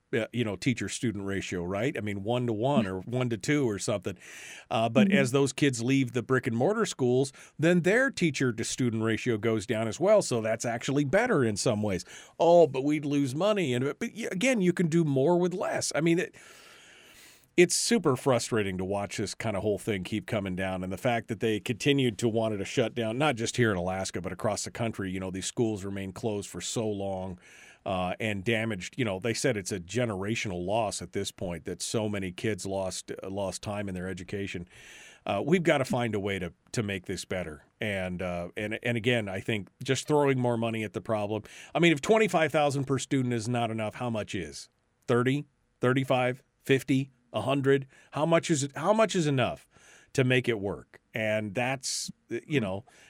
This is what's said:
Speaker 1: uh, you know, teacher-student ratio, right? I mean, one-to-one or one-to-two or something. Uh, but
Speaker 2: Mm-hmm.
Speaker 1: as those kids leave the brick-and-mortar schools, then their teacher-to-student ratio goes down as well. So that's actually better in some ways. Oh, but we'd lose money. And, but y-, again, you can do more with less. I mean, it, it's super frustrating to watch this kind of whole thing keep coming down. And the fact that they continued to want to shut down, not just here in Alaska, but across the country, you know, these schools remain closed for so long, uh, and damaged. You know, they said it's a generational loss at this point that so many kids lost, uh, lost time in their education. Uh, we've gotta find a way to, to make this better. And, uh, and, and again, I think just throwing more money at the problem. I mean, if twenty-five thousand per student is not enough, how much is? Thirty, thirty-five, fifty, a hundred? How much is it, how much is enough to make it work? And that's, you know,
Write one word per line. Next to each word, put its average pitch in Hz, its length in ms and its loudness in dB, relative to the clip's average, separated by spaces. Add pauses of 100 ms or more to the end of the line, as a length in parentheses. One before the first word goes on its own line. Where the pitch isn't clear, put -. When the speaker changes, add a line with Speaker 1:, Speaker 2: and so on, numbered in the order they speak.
(180)
Speaker 1:
uh, 110 140 0
you 117 140 0
know, 101 100 -4
teacher-student 101 720 -2
ratio, 98 400 -4
right? 104 320 -2
I - 20 -6
mean, 101 240 -4
one-to-one 117 640 0
or 92 140 -4
one-to-two 123 680 0
or 101 120 -2
something. 101 380 -4 (540)
Uh, 113 160 2
but 120 220 6
Speaker 2:
Mm-hmm. 143 80 6
Speaker 1:
as 131 140 4
those 139 200 4
kids 127 320 2
leave 131 300 2
the 120 100 0
brick-and-mortar 131 600 2
schools, 131 480 2 (260)
then 170 220 4
their 233 280 4
teacher-to-student 123 920 0
ratio 113 340 0
goes 110 280 0
down 113 240 0
as 107 100 -6
well. 196 220 6
So 123 180 0
that's 110 240 -2
actually 131 400 0
better 185 400 2
in 107 140 2
some 107 240 0
ways. 98 240 -2 (340)
Oh, 170 280 8
but 131 180 0
we'd 147 180 0
lose 143 320 0
money. 185 380 2
And, 131 260 0
but 233 160 -6
y-, 220 160 -6
again, 226 300 2
you 180 100 4
can 175 160 2
do 170 160 4
more 147 340 4
with 180 160 0
less. - 400 -4
I 143 60 0
mean, 165 200 4
it, - 160 -4 (1200)
it's 180 200 6
super 170 400 2
frustrating 107 640 0
to 95 40 -2
watch 101 340 -4
this 101 180 -4
kind 110 200 -4
of 92 60 -4
whole 104 160 0
thing 98 260 -4
keep 101 220 -4
coming 98 300 -4
down. 95 280 -4
And 92 80 -6
the 95 60 -6
fact 117 300 -2
that 101 120 -6
they 110 200 0
continued 127 600 0
to 120 80 2
want 110 300 0
to 98 80 -6
shut 117 300 -2
down, 117 240 -2
not 147 160 2
just 110 220 -4
here 120 120 4
in 98 80 2
Alaska, 92 440 -4
but 90 100 -6
across 98 320 -2
the 95 80 -10
country, 104 400 -4
you 92 80 -4
know, 92 100 -4
these 90 160 -6
schools 110 400 -2
remain 98 280 -8
closed 104 360 -4
for 87 120 -10
so 113 260 -4
long, 95 500 -6 (480)
uh, 92 340 -2
and 101 240 -4
damaged. 110 540 -2
You 131 80 0
know, 95 140 -2
they 113 160 -2
said 131 200 0
it's 98 160 -6
a 101 80 -4
generational 98 840 -4
loss 104 340 -2
at 87 140 -10
this 101 180 -4
point 87 340 -8
that 90 180 -8
so 110 260 -2
many 95 220 -4
kids 101 340 -4
lost, 95 460 -6 (120)
uh, 95 60 -8
lost 98 320 -4
time 104 260 -6
in 95 60 -6
their 90 140 -6
education. 92 600 -8 (560)
Uh, 101 220 -2
we've 175 180 4
gotta 147 220 2
find 120 300 0
a 104 40 0
way 98 200 -2
to, 85 140 -6 (180)
to 123 100 -2
make 101 240 -4
this 90 180 -6
better. - 420 -6 (140)
And, 92 440 -4
uh, 87 240 -4 (100)
and, 107 240 -4
and 120 160 0
again, 113 320 0
I 95 120 -6
think 107 260 -4 (160)
just 131 240 -2
throwing 139 320 4
more 120 180 0
money 113 260 -2
at 101 100 -8
the 95 80 -6
problem. 107 420 -2 (320)
I - 40 0
mean, 170 120 8
if 143 100 2
twenty-five 190 500 4
thousand 143 340 2
per 135 120 0
student 127 360 0
is 113 140 -2
not 120 220 0
enough, 110 260 -4
how 123 140 -4
much 104 240 -4
is? 78 360 -8 (380)
Thirty, 131 380 4 (360)
thirty-five, 127 600 2 (220)
fifty, 135 480 2 (220)
a 107 80 -2
hundred? 135 460 2 (240)
How 147 140 -2
much 165 260 2
is 139 120 2
it, 143 140 -6
how 175 160 2
much 214 220 2
is 170 120 2
enough 120 400 0 (460)
to 131 100 4
make 127 240 2
it 113 120 0
work? - 400 -6 (160)
And 107 400 -2
that's, 131 560 -4 (180)
you 131 300 -2
know, 98 240 -2 (260)